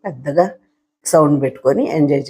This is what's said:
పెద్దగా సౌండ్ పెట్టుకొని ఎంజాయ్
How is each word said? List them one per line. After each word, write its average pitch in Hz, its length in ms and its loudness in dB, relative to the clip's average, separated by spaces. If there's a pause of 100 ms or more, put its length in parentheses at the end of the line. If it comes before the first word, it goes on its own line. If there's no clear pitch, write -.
పెద్దగా 151 460 -2 (540)
సౌండ్ 147 360 2
పెట్టుకొని 139 480 -2
ఎంజాయ్ 143 400 0